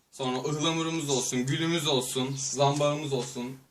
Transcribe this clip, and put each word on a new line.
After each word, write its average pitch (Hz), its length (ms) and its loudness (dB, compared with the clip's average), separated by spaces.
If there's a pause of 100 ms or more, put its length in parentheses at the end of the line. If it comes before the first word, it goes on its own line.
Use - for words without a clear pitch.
(120)
sonra 127 260 -2
ıhlamurumuz 160 720 0
olsun, 127 360 0
gülümüz 160 400 2
olsun, 135 520 0
zambağımız 147 720 2
olsun, 123 460 -4 (120)